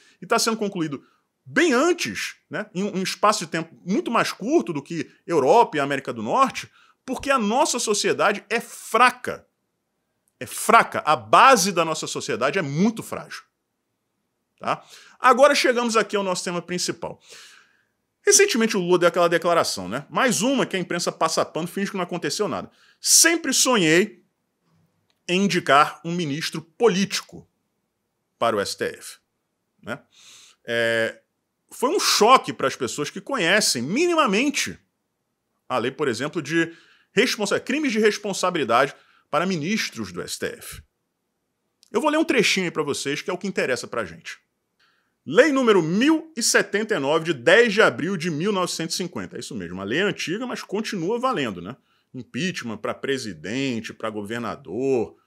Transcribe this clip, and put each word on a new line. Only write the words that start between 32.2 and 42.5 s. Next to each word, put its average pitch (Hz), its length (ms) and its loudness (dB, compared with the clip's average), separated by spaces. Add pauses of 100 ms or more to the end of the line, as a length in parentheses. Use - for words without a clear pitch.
para 131 140 -4
as 123 80 -2
pessoas - 340 -6
que - 100 -12
conhecem 190 640 0
minimamente 262 960 0 (880)
a 127 120 -2
lei, 117 100 -2
por 147 180 -4
exemplo, 139 360 -4
de 165 340 -2 (340)
Responsa-, 196 480 0
crimes 277 320 -2
de 214 80 0
responsabilidade 180 960 0 (340)
para 156 160 0
ministros 156 640 -4
do 87 100 -10
S - 160 -12
T - 100 -6
F. - 340 -14 (1120)
Eu 208 80 -2
vou 294 100 0
ler - 80 0
um 320 60 2
trechinho 220 420 2